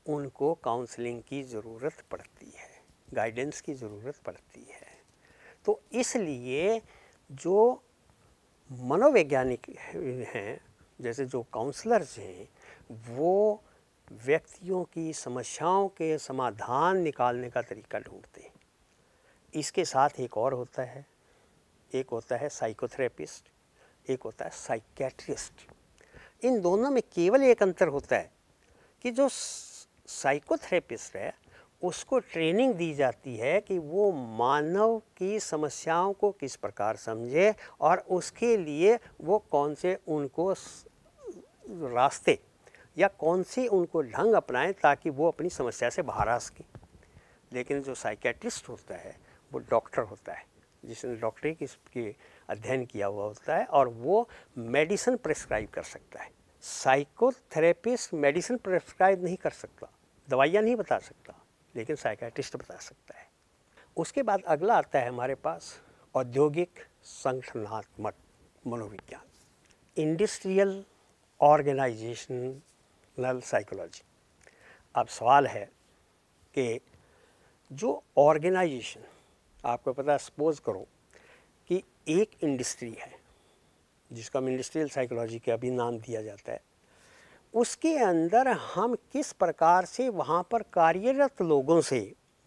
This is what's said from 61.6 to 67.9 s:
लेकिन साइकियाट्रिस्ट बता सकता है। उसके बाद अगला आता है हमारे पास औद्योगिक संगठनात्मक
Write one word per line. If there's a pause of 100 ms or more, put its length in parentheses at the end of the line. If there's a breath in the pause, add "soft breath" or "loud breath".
लेकिन
साइकियाट्रिस्ट
बता
सकता
है। (720 soft breath)
उसके
बाद
अगला
आता
है
हमारे
पास (400 soft breath)
औद्योगिक (200)
संगठनात्मक (540)